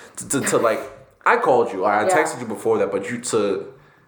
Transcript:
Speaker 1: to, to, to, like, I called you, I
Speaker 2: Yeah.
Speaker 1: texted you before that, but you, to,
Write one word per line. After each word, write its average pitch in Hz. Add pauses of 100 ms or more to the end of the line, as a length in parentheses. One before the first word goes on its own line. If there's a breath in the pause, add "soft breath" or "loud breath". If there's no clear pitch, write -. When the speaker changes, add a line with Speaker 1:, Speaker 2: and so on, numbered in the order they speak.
(160 loud breath)
Speaker 1:
to, -
to, 143
to, 123
like, 110 (440)
I 220
called 127
you, 185
I 104
Speaker 2:
Yeah. -
Speaker 1:
texted 147
you 120
before 110
that, 98
but 95
you, 120
to, 101 (360 soft breath)